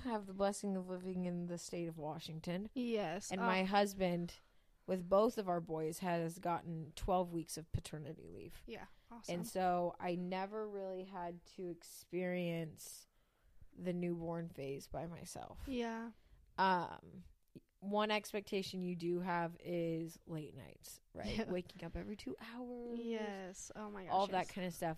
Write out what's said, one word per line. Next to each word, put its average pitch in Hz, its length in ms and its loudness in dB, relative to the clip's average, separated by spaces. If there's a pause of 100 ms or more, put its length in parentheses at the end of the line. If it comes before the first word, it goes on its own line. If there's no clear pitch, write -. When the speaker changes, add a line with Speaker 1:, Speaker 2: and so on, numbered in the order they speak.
Speaker 1:
have 220 220 -2
the 196 60 -8
blessing 196 440 2
of 185 120 -2
living 180 360 -2
in 175 240 0
the 170 100 -2
state 170 300 -2
of 160 100 -6
Washington. 160 760 -2
Speaker 2:
Yes. 208 580 0
Speaker 1:
And 190 80 2
Speaker 2:
Oh. 208 40 4
Speaker 1:
my 185 200 6
husband, 190 680 6 (520)
with 185 220 0
both 208 280 8
of 202 120 0
our 175 120 4
boys, 160 380 -2
has 170 400 2
gotten 160 560 -2
twelve 180 380 2
weeks 165 260 -2
of 156 140 -10
paternity 151 600 -6
leave. - 340 -12
Speaker 2:
Yeah. 226 200 -10 (240)
Awesome. 226 240 -6
Speaker 1:
And 180 120 -2
so 180 540 4
I 180 140 2
never 190 540 0
really 190 360 -4
had 175 400 -6 (120)
to 185 120 -4
experience 170 1400 -2 (720)
the 180 160 0
newborn 170 560 0
phase 139 380 -4
by 151 200 -4
myself. - 600 -10
Speaker 2:
Yeah. 233 440 -2 (480)
Speaker 1:
Um, 185 640 4 (560)
one 208 300 2
expectation 202 720 -2
you 180 140 0
do 175 240 0
have 175 320 0 (100)
is 165 640 0
late 156 300 -6
nights, - 440 -14 (120)
right? 208 260 -2
Speaker 2:
Yeah. 220 120 2
Speaker 1:
Waking 180 340 -4
up 165 120 -6
every 202 200 -6
two - 180 -6 (200)
hours. 240 480 -6
Speaker 2:
Yes. 208 760 -4
Oh 214 140 -6
my 202 140 -8
gosh, 165 80 -2
Speaker 1:
All 190 160 8
that 190 180 2
Speaker 2:
yes. - 60 -10
Speaker 1:
kind 185 140 -2
of 175 80 0
stuff. 160 220 0